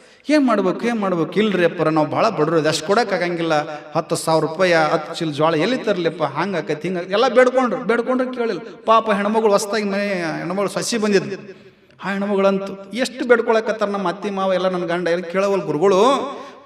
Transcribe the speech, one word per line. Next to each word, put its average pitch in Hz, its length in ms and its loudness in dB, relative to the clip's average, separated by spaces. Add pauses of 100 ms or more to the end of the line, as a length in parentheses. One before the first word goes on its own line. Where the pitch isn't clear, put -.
(300)
"ಏನ್ 285 180 4
ಮಾಡ್ಬೇಕು, 202 400 0
ಏನ್ 233 120 -2
ಮಾಡ್ಬೇಕು?" 175 320 0
"ಇಲ್ರಿ 190 340 2
ಅಪ್ಪರ, 160 240 0
ನಾವು 156 180 2
ಭಾಳ 147 220 0
ಬಡವ್ರು, 160 280 2
ಅದು 151 120 2
ಅಷ್ಟು - 180 -4
ಕೊಡೋಕ್ಕಾಗಂಗಿಲ್ಲ. 175 680 0 (420)
ಹತ್ತು 165 200 -2
ಸಾವಿರ 160 300 2
ರೂಪಾಯಿ, 175 280 2
ಹತ್ತು 160 420 2
ಚೀಲ 160 160 -4
ಜೋಳ 151 220 2
ಎಲ್ಲಿ 196 240 2
ತರ್ಲಿಪ್ಪ?" 175 460 -2
ಹಂಗೆ 160 340 -2
ಆಕೈತಿ, - 300 -4
ಹಿಂಗೆ 185 240 -4
ಎಲ್ಲ 226 160 2
ಬೇಡ್ಕೊಂಡ್ರು, 254 560 4
ಬೇಡ್ಕೊಂಡ್ರು 247 500 0
ಕೇಳಿಲ್ಲ. 226 280 -4 (240)
ಪಾಪ 220 260 4
ಹೆಣ್ಮಗಳು 208 400 2
ಹೊಸ್ದಾಗಿ 208 320 0
ಮನೆ 190 540 -2
ಹೆಣ್ಮಗಳು 180 300 -4
ಸಸಿ 180 300 -4
ಬಂದಿದ್ಲು. 196 720 -2 (360)
ಆ 190 60 -4
ಹೆಣ್ಮಗಳಂತೂ 196 840 -2
ಎಷ್ಟು 254 340 -4
ಬೇಡ್ಕೊಳಕತ್ತಾರ 220 640 2
ನಮ್ಮ 202 180 -2
ಅತ್ತಿ 196 220 -4
ಮಾವ 190 240 0
ಎಲ್ಲ, 185 160 0
ನನ್ನ 175 160 -2
ಗಂಡ 170 220 -2
ಎಲ್ಲ 175 160 0
ಕೇಳವಲ್ 190 380 0
ಗುರುಗಳು. 180 420 2 (640)